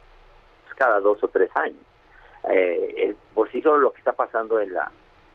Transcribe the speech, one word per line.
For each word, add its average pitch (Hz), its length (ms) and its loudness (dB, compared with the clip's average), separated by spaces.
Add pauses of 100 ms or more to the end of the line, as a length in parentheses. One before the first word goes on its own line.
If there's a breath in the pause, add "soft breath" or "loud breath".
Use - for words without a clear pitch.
(640)
pues, - 100 -20
cada 117 260 2
dos 104 220 2
o 98 60 -2
tres 95 260 0
años. 147 280 -4 (680 soft breath)
Eh, 90 460 0
el, - 200 -2 (180)
por 107 180 0
sí - 80 -4
solo 151 180 4
lo 131 140 4
que - 60 -20
está 127 140 -2
pasando 113 460 -2
en 98 140 -4
la, 80 180 -4 (440)